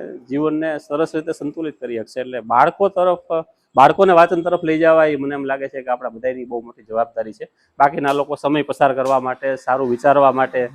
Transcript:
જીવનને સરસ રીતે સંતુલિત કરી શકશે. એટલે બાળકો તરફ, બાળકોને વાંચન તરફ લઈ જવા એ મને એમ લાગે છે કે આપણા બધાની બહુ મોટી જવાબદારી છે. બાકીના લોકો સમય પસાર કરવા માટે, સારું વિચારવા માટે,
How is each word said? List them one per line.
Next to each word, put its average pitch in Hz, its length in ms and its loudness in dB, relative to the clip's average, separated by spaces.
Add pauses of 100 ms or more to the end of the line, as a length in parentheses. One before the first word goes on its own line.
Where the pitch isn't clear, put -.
(180)
જીવનને 151 600 -4
સરસ 151 360 -4
રીતે 160 180 -6
સંતુલિત 151 480 -10
કરી 120 180 -8
શકશે. 113 220 -10
એટલે 127 200 -10
બાળકો 135 480 2
તરફ, 180 300 0 (580)
બાળકોને 160 360 6
વાંચન 170 300 6
તરફ 175 220 -2
લઈ 160 140 0
જવા 160 260 4
એ 151 120 0
મને 139 180 -6
એમ 139 100 -8
લાગે 135 240 -6
છે 131 140 -12
કે 127 80 -8
આપણા 123 180 -6
બધાની 123 360 -8
બહુ 120 160 -10
મોટી 120 220 -20
જવાબદારી 110 500 -6
છે. - 160 -18 (300)
બાકીના 143 340 0
લોકો 143 220 -4
સમય 143 280 0
પસાર 139 320 0
કરવા 131 260 0
માટે, 127 360 -6
સારું 131 340 -2
વિચારવા 139 420 4
માટે, 127 420 -2